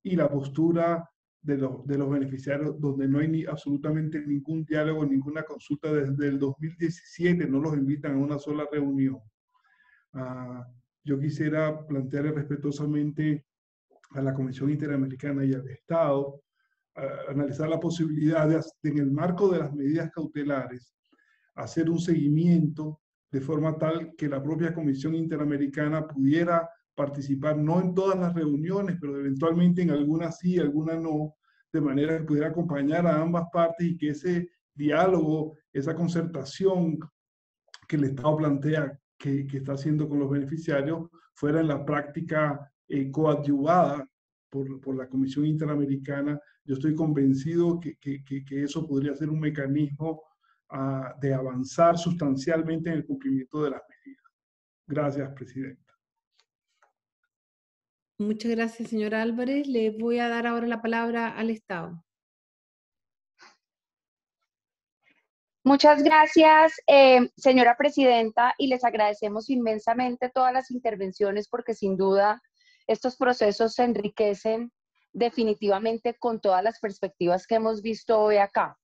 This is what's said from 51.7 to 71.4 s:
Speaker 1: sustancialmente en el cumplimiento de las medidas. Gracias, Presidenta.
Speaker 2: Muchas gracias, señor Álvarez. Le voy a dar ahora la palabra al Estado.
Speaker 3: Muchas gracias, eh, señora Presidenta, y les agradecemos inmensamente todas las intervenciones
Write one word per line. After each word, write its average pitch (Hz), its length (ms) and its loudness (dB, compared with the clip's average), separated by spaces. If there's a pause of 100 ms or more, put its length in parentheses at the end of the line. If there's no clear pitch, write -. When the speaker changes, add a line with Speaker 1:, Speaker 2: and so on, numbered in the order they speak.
Speaker 1:
sustancialmente 165 920 -2
en 160 60 -2
el 147 100 -4
cumplimiento 135 580 -4
de 139 80 -2
las - 180 -10
medidas. - 340 -20 (640)
Gracias, 143 480 -2
Presidenta. 135 460 -12 (2250)
Speaker 2:
Muchas 214 340 -4
gracias, 226 380 -4
señor 214 240 -2
Álvarez. 247 540 -2
Le 226 240 0
voy 233 280 -2
a 240 100 0
dar 233 180 -2
ahora 233 200 -2
la 226 140 -4
palabra 233 560 -2
al 226 120 -2
Estado. 175 520 -8 (3750)
Speaker 3:
Muchas 285 360 8
gracias, 311 720 8 (120)
eh, 262 480 10
señora 247 400 6
Presidenta, 247 840 4
y 277 100 0
les 247 180 0
agradecemos 214 640 0
inmensamente 240 840 0
todas 254 200 2
las 254 180 -2
intervenciones 202 800 -2